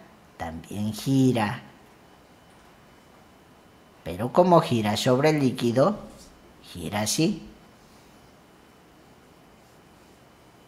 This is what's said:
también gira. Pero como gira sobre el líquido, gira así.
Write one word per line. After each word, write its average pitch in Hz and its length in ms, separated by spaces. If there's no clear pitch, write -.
también 95 560
gira. 127 680
Pero 95 280
como 180 300
gira 107 340
sobre 139 360
el 156 80
líquido, 131 600
gira 90 380
así. 160 460